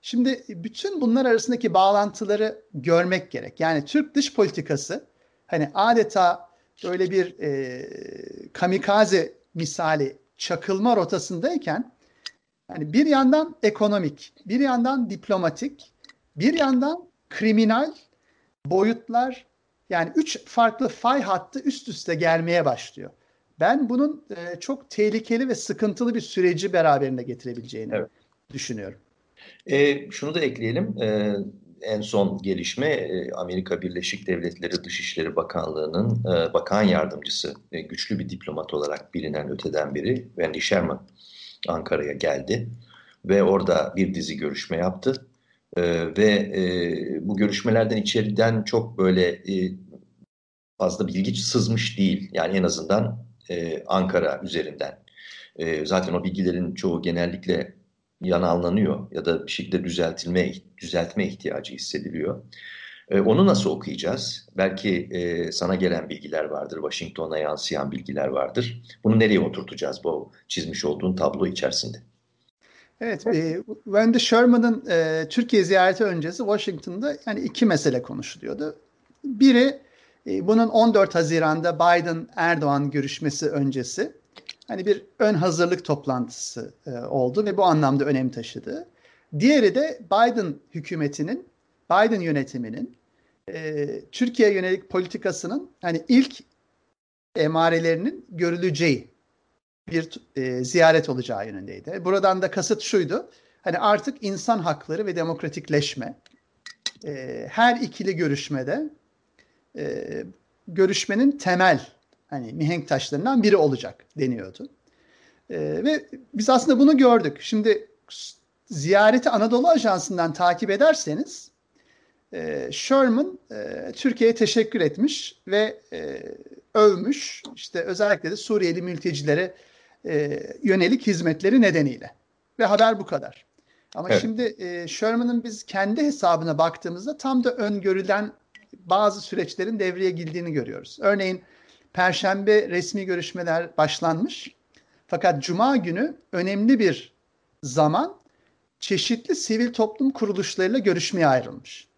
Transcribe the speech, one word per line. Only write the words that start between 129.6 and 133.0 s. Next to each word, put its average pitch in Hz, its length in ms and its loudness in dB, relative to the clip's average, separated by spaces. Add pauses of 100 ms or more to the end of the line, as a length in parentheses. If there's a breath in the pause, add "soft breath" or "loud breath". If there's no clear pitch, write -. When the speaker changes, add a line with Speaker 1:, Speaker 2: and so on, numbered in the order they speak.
Speaker 1:
e, 151 360 -2 (200)
yönelik 240 440 4
hizmetleri 180 540 2
nedeniyle. 156 500 2 (480)
Ve 226 60 4
haber 208 360 4